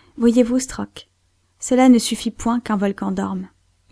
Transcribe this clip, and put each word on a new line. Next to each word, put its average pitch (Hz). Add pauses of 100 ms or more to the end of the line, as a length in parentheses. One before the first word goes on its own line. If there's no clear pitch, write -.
(160)
Voyez-vous, 233
Strock, - (500)
cela 254
ne 240
suffit 220
point 233
qu'un 214
volcan 196
dorme. 190 (440)